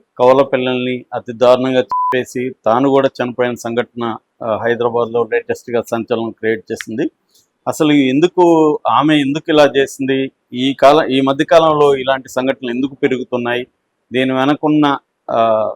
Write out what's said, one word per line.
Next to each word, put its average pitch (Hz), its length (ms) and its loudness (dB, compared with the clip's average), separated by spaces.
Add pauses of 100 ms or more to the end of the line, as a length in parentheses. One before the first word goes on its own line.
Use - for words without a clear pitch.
(180)
కవల 131 240 6
పిల్లల్ని 127 640 -2 (100)
అతి 120 180 -10
దారుణంగా 127 480 2
చంపేసి, 127 720 -4 (160)
తాను 123 220 2
కూడా 139 200 2
చనిపోయిన 123 460 -4
సంఘటన, 117 640 -6 (260)
ఆ, 110 220 -4
హైదరాబాద్లో 117 680 -2
లేటెస్ట్గా 117 500 -6
సంచలనం 113 480 -6
క్రియేట్ 110 420 -6
చేసింది. 113 380 -8 (580)
అసలు 147 240 0
ఎందుకు, 156 880 2 (100)
ఆమె 143 280 2
ఎందుకు 147 340 -2
ఇలా 151 140 6 (120)
చేసింది, 135 540 -2 (220)
ఈ 131 220 -2
కాలం, 143 320 4
ఈ 131 140 0
మధ్య 139 240 0
కాలంలో 151 520 4
ఇలాంటి 131 320 -4
సంఘటనలు 131 420 -4
ఎందుకు 131 240 -4
పెరుగుతున్నాయి, 123 720 -4 (460)
దీని 131 200 0
వెనకున్న, 143 680 0 (320)
ఆ, 110 460 0